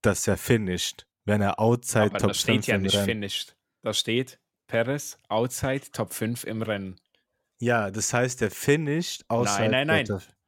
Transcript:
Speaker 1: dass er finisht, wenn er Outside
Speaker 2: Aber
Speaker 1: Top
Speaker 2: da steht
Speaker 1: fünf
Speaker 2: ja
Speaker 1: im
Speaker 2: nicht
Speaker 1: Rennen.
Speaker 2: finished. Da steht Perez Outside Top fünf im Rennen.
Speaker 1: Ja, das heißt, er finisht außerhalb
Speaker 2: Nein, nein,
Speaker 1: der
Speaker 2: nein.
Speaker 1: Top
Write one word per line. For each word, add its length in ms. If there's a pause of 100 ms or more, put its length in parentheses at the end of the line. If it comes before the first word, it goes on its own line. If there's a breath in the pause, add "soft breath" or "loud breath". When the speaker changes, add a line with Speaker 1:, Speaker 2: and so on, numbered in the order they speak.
Speaker 1:
dass 260
er 100
finisht, 680 (200)
wenn 160
er 180
Outside 460
Speaker 2:
Aber 140
Speaker 1:
Top 100
Speaker 2:
da 40
steht 220
Speaker 1:
fünf 120
Speaker 2:
ja 80
Speaker 1:
im 80
Speaker 2:
nicht 120
Speaker 1:
Rennen. 100
Speaker 2:
finished. 500 (260)
Da 120
steht 460 (280)
Perez 520 (100)
Outside 640
Top 220
fünf 300
im 200
Rennen. 360 (600)
Speaker 1:
Ja, 320
das 220
heißt, 280
er 100
finisht 760
außerhalb 440
Speaker 2:
Nein, 160
nein, 200
Speaker 1:
der 100
Speaker 2:
nein. 100
Speaker 1:
Top 80 (120)